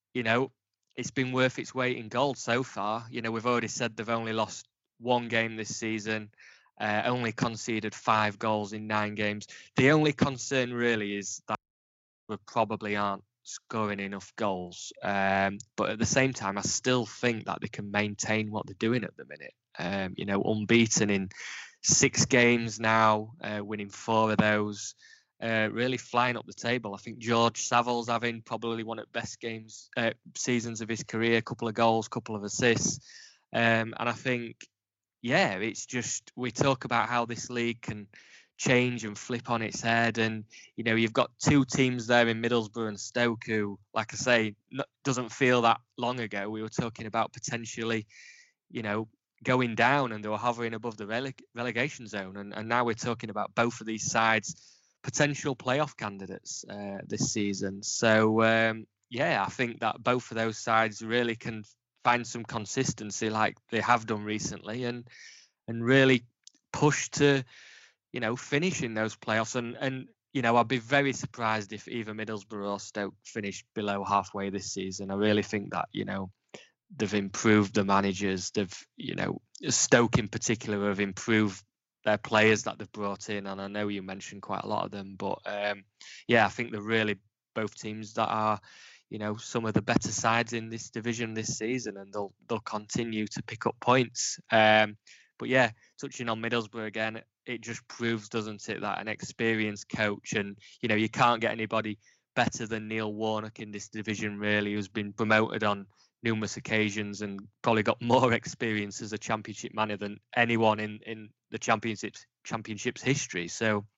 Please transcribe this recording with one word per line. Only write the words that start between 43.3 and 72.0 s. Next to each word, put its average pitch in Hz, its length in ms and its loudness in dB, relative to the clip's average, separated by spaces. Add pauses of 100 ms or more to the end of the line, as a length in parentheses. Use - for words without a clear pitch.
who, 104 320 -2 (160)
like 110 180 -2
I 113 40 -8
say, 110 380 2 (160)
n-, 135 100 -6 (220)
doesn't 123 280 -2
feel 123 320 4
that 117 180 4 (160)
long 123 220 -2
ago, 104 300 -4
we 110 120 -6
were 110 80 -6
talking 113 380 -6
about 110 260 -2
potentially, 113 720 -4 (640)
you 117 140 -8
know, 110 240 -2 (360)
going 127 300 2
down, 123 380 4
and 107 120 -8
they 107 60 -4
were 107 80 0
hovering 117 380 -2
above 110 220 -8
the 107 100 -8
releg-, 131 340 -4 (140)
relegation 120 520 -4
zone. 95 300 -8
And, 101 160 -10
and 110 160 -6
now 123 140 4
we're 117 100 2
talking 113 380 -4
about 104 240 -6
both 117 260 0
of 107 60 -12
these 110 240 -4
sides, 113 440 2 (460)
potential 143 540 0
playoff 139 420 -2
candidates, 98 720 -10
uh, 101 380 -8
this 104 240 -2
season. 98 500 -2
So, 110 600 4
um, 113 420 2 (240)
yeah, 123 340 0
I - 60 -2
think 117 300 -4
that 113 240 -2
both 123 260 0
of 110 80 -6
those 113 220 -2
sides 110 420 2
really 117 340 0
can 113 280 -8 (400)
find 120 220 2
some 113 180 -8
consistency 107 880 -2
like 107 260 0 (140)
they 110 100 0
have 117 240 2
done 110 180 -2
recently, 107 600 -6
and, 120 240 -4 (600)
and 117 160 -4
really 131 400 8 (480)
push - 380 4
to, 139 340 4 (720)
you 123 60 -6
know, 117 160 0
finish 151 480 0
in 117 100 -2
those 110 220 0
playoffs. 110 400 0
And, 120 240 -4
and, 131 280 -4 (260)
you 135 100 0
know, 117 140 6
I'd 117 100 6
be 131 100 2
very 135 360 2
surprised 110 600 -2
if 101 140 -12
either 110 260 -6